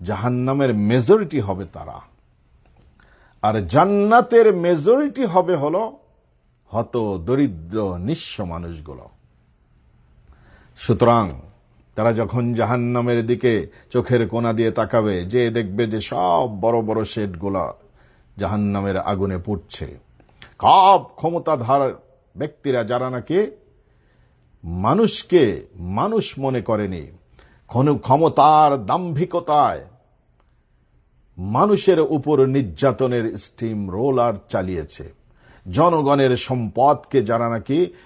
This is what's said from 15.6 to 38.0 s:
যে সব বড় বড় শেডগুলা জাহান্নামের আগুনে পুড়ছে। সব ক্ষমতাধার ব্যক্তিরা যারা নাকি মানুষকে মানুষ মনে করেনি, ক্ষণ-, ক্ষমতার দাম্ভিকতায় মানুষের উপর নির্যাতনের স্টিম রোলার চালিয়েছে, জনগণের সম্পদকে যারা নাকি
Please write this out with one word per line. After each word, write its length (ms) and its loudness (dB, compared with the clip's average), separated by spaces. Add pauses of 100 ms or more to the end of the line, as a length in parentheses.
যে 140 -4
সব 460 0 (140)
বড় 200 0
বড় 240 -2
শেডগুলা 680 -6 (640)
জাহান্নামের 600 -2
আগুনে 400 -4
পুড়ছে। 640 -10 (600)
সব 420 6 (120)
ক্ষমতাধার 800 -2 (440)
ব্যক্তিরা 460 -4
যারা 260 -4
নাকি 420 -4 (1120)
মানুষকে 1000 0 (100)
মানুষ 640 -4
মনে 220 -4
করেনি, 460 -4 (600)
ক্ষণ-, 300 0
ক্ষমতার 880 4
দাম্ভিকতায় 1000 -2 (1500)
মানুষের 640 2
উপর 460 2
নির্যাতনের 920 0
স্টিম 540 -8
রোলার 420 0 (160)
চালিয়েছে, 640 -6 (580)
জনগণের 640 2
সম্পদকে 840 0
যারা 260 0
নাকি 440 -2 (120)